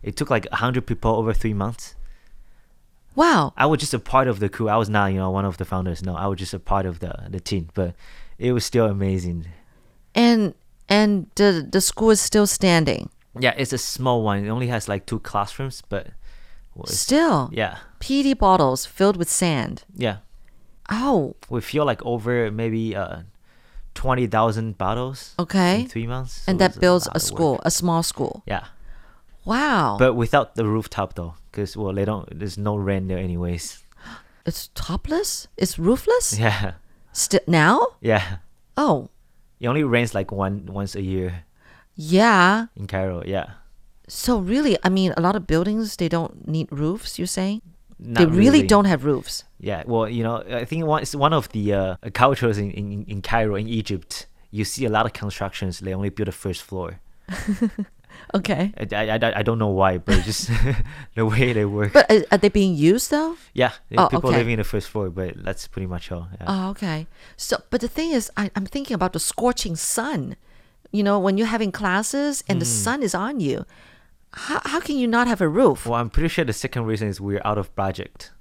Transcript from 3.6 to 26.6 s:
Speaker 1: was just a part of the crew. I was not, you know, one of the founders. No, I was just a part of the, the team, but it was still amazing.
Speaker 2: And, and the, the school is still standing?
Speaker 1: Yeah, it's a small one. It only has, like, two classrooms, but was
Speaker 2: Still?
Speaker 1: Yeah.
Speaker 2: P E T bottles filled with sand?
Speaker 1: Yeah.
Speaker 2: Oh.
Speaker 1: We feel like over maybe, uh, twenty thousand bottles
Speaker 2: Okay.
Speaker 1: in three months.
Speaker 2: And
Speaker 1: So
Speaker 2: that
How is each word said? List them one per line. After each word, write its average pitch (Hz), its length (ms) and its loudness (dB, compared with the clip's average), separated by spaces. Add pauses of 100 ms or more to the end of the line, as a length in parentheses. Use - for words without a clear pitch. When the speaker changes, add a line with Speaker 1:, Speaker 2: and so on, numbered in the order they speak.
Speaker 1:
was 156 140 4
just - 140 -4
a 120 60 0
part 131 280 4
of 104 120 0
the 101 100 0
crew. 110 200 -2
I 107 80 4
was 107 120 2
not, 104 220 4
you 95 60 0
know, 95 140 0
one 98 140 0
of 92 120 -2
the 92 80 -4
founders. 92 380 -4
No, 92 120 -4
I 92 120 -4
was 98 100 -4
just 92 160 -8
a 95 60 -8
part 98 260 0
of 85 140 -6
the, 87 140 -8 (160)
the 95 100 -8
team, 87 340 -4
but 87 220 -2 (420)
it 120 140 0
was 120 120 0
still 117 220 2
amazing. 92 600 -2 (680)
Speaker 2:
And, 226 400 4 (340)
and 208 480 4
the, 185 340 4
the 190 120 2
school 220 300 2
is 202 100 6
still 208 240 4
standing? 170 640 2 (300)
Speaker 1:
Yeah, 127 180 4
it's 135 160 -2
a 127 40 -2
small 123 460 0
one. 101 220 2
It 107 40 -4
only 120 180 -2
has, 117 200 -4
like, 101 180 -4
two 113 140 -4
classrooms, 107 680 -4
but 95 180 -4 (680)
was - 240 -6
Speaker 2:
Still? 247 520 2
Speaker 1:
Yeah. 107 260 -4 (220)
Speaker 2:
P 269 200 -2
E 285 40 0
T 269 120 2
bottles 165 500 4
filled 196 320 2
with 170 120 -2
sand? - 540 -2 (120)
Speaker 1:
Yeah. 107 220 -4 (720)
Speaker 2:
Oh. 220 460 0 (140)
Speaker 1:
We 120 120 -4
feel 147 240 -2
like 123 200 -2
over 120 460 -2
maybe, 110 440 -2
uh, 85 260 -6 (720)
twenty 127 320 0
thousand 110 500 0
bottles 120 640 -4
Speaker 2:
Okay. 185 420 2
Speaker 1:
in 254 60 -6
three 117 180 -6
months. 127 420 -8
Speaker 2:
And 190 80 2
Speaker 1:
So - 40 -4
Speaker 2:
that 185 100 6